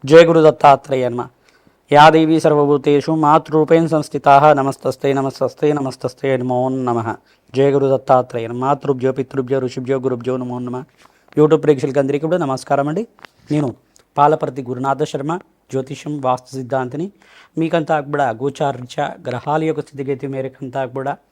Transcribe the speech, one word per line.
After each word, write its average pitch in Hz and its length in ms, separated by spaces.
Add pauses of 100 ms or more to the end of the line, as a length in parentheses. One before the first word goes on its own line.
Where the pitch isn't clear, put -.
జయ 160 200
గురు 160 260
దత్తాత్రేయ 135 580
నమ. 123 200 (640)
యా 147 180
దేవీ 160 300
సర్వభూతేషు 147 720
మాతృరూపేణ 156 760
సంస్థితాః 151 680
నమస్తస్తే 139 600
నమస్తస్తే 135 600
నమస్తస్తే 135 640
నమో 127 320
నమః. 120 460 (400)
జయ 139 160
గురు 135 260
దత్తాత్రేయ 127 500
నమ. 120 100
మాతృభ్యో 131 560
పితృభ్యో 131 460
ఋషిభ్యో 127 400
గురుభ్యో 127 380
నమో 123 220
నమః. 123 240 (560)
YouTube 151 240
ప్రేక్షకులందరికీ 139 640
కూడా 175 120
నమస్కారం 139 500
అండి. 190 200 (420)
నేను 139 240 (440)
పాలపర్తి 143 440
గురునాథ 131 400
శర్మ, 151 340 (340)
జ్యోతిష్యం 135 500
వాస్తు 127 340
సిద్ధాంతిని. 131 580 (460)
మీకంతా 160 420
కూడా 143 300
గోచారరీత్యా 135 840 (120)
గ్రహాల 147 360
యొక్క 151 160
స్థితిగతి 139 460
మేరకంతా 135 600
కూడా 131 300 (160)